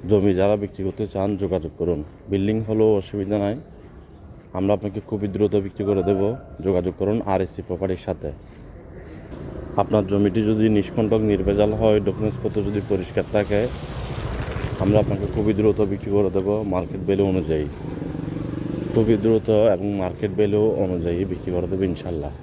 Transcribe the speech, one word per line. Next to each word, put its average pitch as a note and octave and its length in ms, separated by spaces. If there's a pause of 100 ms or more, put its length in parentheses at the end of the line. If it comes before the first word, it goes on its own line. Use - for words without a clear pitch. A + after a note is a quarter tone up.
জমি G2+ 300
যারা G2+ 240
বিক্রি G2 240
করতে G#2 260
চান, G2 160 (140)
যোগাযোগ E2 360
করুন। E2+ 200 (320)
বিল্ডিং G2+ 260 (100)
হলেও A2 220 (120)
অসুবিধা G2+ 420
নাই, G#2 120 (1000)
আমরা G2 200
আপনাকে G2+ 220 (100)
খুবই G#2 260
দ্রুত G2+ 180 (120)
বিক্রি G2 240
করে G2 200
দেব। G2 120 (440)
যোগাযোগ F2+ 360
করুন G#2 160 (160)
আরএসসি F#2+ 340
প্রপার্টির F2+ 400
সাথে। E2 220 (1500)
আপনার G#2+ 300
জমিটি G2+ 380
যদি A2 160 (120)
নিষ্কণ্টক A2 440 (100)
নির্ভেজাল G2+ 480
হয়, A2 180 (100)
ডকুমেন্টসপত্র G#2+ 500 (100)
যদি G2+ 140 (100)
পরিষ্কার F#2 340 (100)
থাকে, G#2 240 (1200)
আমরা G#2 200
আপনাকে G2+ 220 (100)
খুবই G#2+ 240
দ্রুত G#2 200 (120)
বিক্রি G2+ 260
করে G2 180
দেব F#2+ 120 (260)
মার্কেট F#2 340
ভ্যালু G2 240
অনুযায়ী। D#2 340 (1300)
খুবই A2+ 300
দ্রুত A2 260 (260)
এবং G2 120 (140)
মার্কেট F#2 380
ভ্যালু G#2 220 (240)
অনুযায়ী F2 340 (120)
বিক্রি F2+ 240
করে F2 160
দেবো F#2+ 200
ইনশাল্লাহ। D#2 520